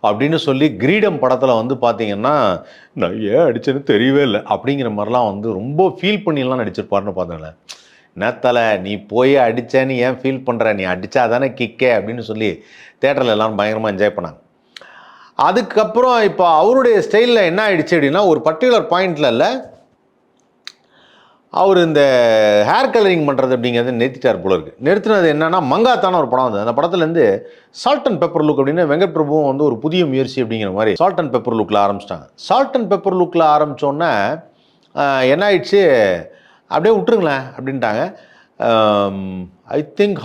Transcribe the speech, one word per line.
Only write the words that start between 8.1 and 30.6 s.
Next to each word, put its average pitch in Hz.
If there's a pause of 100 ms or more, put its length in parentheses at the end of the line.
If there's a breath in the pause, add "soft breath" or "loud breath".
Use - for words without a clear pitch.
"என்ன 107
தல, 117
நீ 98
போய் 127
அடிச்சேன்னு 127
ஏன் 127
ஃபீல் 135
பண்ற? 113
நீ 95
அடிச்சாதானே 113
கிக்கே" 123
அப்படின்னு 110
சொல்லி 110 (380 loud breath)
தியேட்டர்ல 131
எல்லாரும் 110
பயங்கரமா 107
என்ஜாய் 101
பண்ணாங்க. 82 (1000 loud breath)
அதுக்கப்புறம் 220
இப்ப 185
அவருடைய 208
ஸ்டைல்ல 233
என்ன 202
ஆயிடுச்சு 165
அப்படின்னா, 170
ஒரு 156
பர்டிகுலர் 214
பாயிண்ட்ல 170
இல்ல, 180 (1800 soft breath)
அவர் 185
இந்த 160 (640)
ஹேர் 233
கலரிங் 185
பண்றது 131
அப்படிங்கிறத 120
நிறுத்திட்டார் 117
போல 95
இருக்கு. 80
நிறுத்தினது 190
என்னன்னா, 160
மங்காத்தான 190
ஒரு 143
படம் 127
வந்தது. 101
அந்த 120
படத்துல 170
இருந்து 156 (360 loud breath)
salt 277
and 175
pepper 165
look 143
அப்படின்னு 147
வெங்கட் 160
பிரபுவும் 151
வந்து 139
ஒரு 127
புதிய 160
முயற்சி 131
அப்படிங்கிற 110